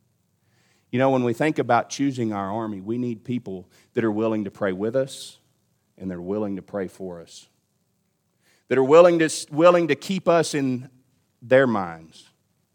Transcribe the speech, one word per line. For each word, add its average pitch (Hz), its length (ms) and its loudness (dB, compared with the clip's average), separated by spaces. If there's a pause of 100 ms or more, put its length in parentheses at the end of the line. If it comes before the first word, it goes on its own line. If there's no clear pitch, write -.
(920)
You 123 80 -2
know, 135 120 2
when 127 140 0
we 120 80 0
think 151 260 -2
about 120 300 0
choosing 123 460 -4
our 98 180 -6
army, 107 300 -8
we 113 160 -6
need 120 260 -8
people 101 460 -10 (240)
that 113 100 0
are 107 80 0
willing 110 320 -2
to 95 60 -10
pray 98 220 -4
with 107 240 -4
us - 420 -8 (580)
and 92 140 -10
they're 87 100 -10
willing 98 360 -6
to 87 60 -12
pray 98 260 -8
for 87 340 -14
us, - 260 -20 (1160)
that 123 100 0
are 135 80 4
willing 170 360 8
to, 160 100 2 (200)
willing 170 380 4
to 147 60 2
keep 190 340 -6
us 170 260 2
in 131 360 -4 (500)
their 131 280 4
minds 82 600 -6 (460)